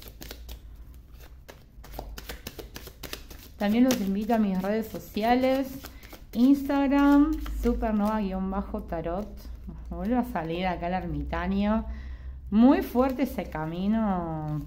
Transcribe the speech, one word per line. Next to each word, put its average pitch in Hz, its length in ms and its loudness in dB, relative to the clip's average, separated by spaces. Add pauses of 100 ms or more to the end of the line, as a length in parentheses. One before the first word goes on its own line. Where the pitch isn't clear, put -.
(3500)
También 214 240 4
los 254 180 4
invito 202 340 0
a 226 40 4
mis 196 240 2
redes 220 240 0
sociales, 254 800 0 (680)
Instagram, 277 1000 6 (280)
supernova 220 600 2
guion 190 320 -2
bajo 202 320 -4
tarot. 170 440 -4 (640)
Me 170 60 -8
vuelve 202 200 0
a 240 80 4
salir 170 420 -2
acá 175 200 -2
el 180 80 -2
ermitaño. 180 920 0 (680)
Muy 254 320 8
fuerte 262 420 2
ese - 260 -4
camino 165 1160 -2